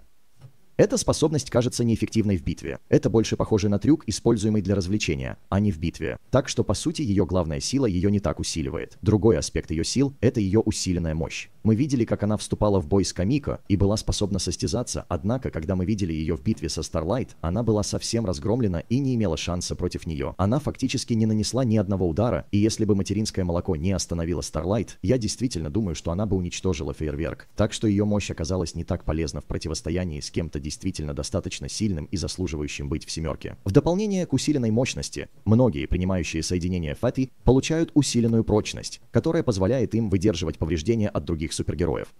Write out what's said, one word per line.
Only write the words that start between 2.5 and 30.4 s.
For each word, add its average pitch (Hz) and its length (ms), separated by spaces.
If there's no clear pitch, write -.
Это 139 200
больше 107 280
похоже 107 320
на 101 100
трюк, 143 300
используемый 107 520
для 95 140
развлечения, 82 640
а 95 120
не 104 100
в 80 80
битве. 78 400
Так 131 160
что, - 160
по 107 100
сути, - 260
её 101 260
главная 80 340
сила 135 260
её 90 240
не 104 80
так - 220
усиливает. - 600
Другой 101 380
аспект - 320
её 80 140
сил — 135 360
это 113 200
её 98 200
усиленная 87 540
мощь. - 340
Мы 110 140
видели, 131 280
как 104 200
она 104 120
вступала 101 440
в 76 80
бой 98 160
с - 80
Камико 92 560
и 98 80
была 98 200
способна 98 440
состязаться, - 680
однако, 98 420
когда 85 260
мы 90 100
видели 98 260
её 80 240
в 73 60
битве 104 260
со 80 140
Старлайт, 82 580
она 90 220
была 107 220
совсем - 420
разгромлена 92 540
и - 180
не 135 160
имела 101 220
шанса - 400
против - 300
неё. 69 320
Она 101 200
фактически 131 560
не 110 100
нанесла 110 400
ни 110 120
одного 95 320
удара, 85 420
и 101 80
если 110 260
бы 101 120
материнское 98 480
молоко 87 320
не 87 160
остановило 85 480
Старлайт, 92 600
я 120 160
действительно 101 520
думаю, 90 240
что - 160
она 95 160
бы 98 100
уничтожила 87 560
Фейерверк. 73 600
Так 107 180
что - 140
её 104 180
мощь 104 260
оказалась 87 440
не 82 80
так 87 220
полезна 78 360
в - 40
противостоянии 82 760
с - 120
кем-то 76 320